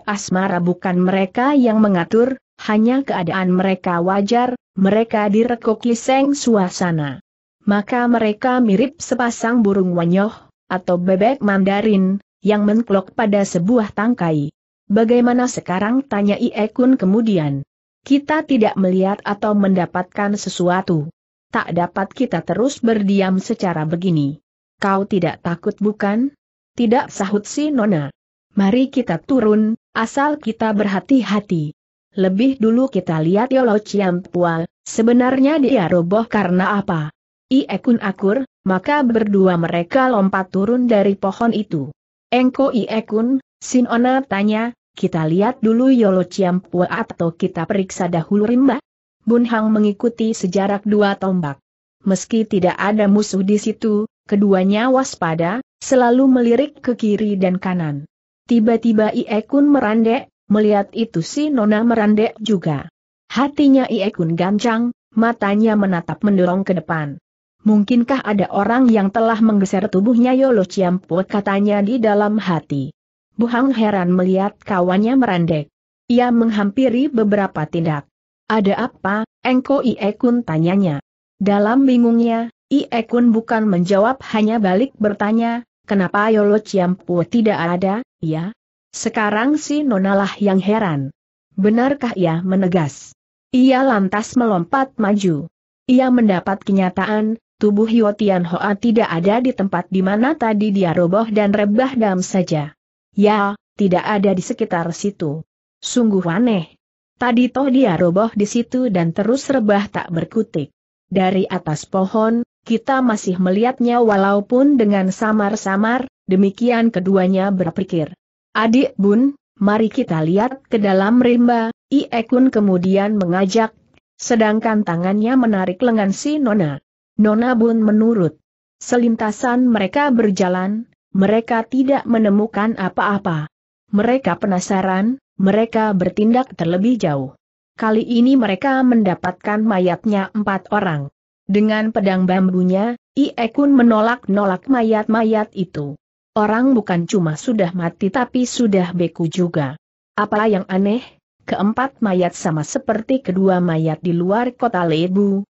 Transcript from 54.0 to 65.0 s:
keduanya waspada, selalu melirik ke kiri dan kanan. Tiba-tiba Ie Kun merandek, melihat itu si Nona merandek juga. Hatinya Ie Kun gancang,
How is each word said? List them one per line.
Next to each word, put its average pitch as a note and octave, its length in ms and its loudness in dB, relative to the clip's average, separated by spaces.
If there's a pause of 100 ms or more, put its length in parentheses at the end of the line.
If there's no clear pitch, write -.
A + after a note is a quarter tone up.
keduanya G3+ 640 2
waspada, F#3 720 -2 (240)
selalu B3+ 480 4
melirik B3 480 0
ke A#3+ 160 -4
kiri G#3 400 0
dan F#3 240 0
kanan. D#3+ 480 -6 (400)
Tiba-tiba A3+ 640 2
Ie A3 320 -4
Kun C#4+ 240 2
merandek, A3+ 640 0 (160)
melihat G#3 480 2
itu A3 240 -4
si D4 320 -4
Nona G#3+ 320 2
merandek A3 560 0
juga. F3 480 -4 (400)
Hatinya C4+ 640 2
Ie G3 240 -2
Kun E3 240 -2
gancang, A3+ 560 -2 (160)